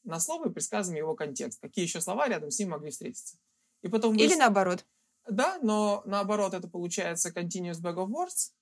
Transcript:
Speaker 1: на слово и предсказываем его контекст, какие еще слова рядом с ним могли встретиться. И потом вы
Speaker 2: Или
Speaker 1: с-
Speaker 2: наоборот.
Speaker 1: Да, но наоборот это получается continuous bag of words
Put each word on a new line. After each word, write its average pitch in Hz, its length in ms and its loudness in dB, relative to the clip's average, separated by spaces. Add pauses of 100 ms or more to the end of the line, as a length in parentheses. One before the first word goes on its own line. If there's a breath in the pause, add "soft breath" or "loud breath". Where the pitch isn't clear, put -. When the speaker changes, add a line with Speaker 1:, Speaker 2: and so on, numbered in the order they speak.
Speaker 1:
на 165 140 -6
слово 320 280 -2
и 175 60 -4
предсказываем 180 500 -4
его 156 120 -2
контекст, 139 440 -6
какие - 240 -4
еще 165 160 -4
слова 226 300 0
рядом 151 220 -4
с - 80 -4
ним 196 100 -2
могли 151 220 -6
встретиться. - 460 -12 (440)
И 185 80 -8
потом 220 260 4
вы 214 80 8
Speaker 2:
Или 320 120 8
Speaker 1:
с- - 20 2
Speaker 2:
наоборот. 196 480 4 (440)
Speaker 1:
Да, 285 320 0
но 214 440 2
наоборот 202 480 0
это 180 140 -6
получается 175 640 -4
continuous 175 500 -4
bag 170 140 -4
of 185 120 -2
words 339 540 -4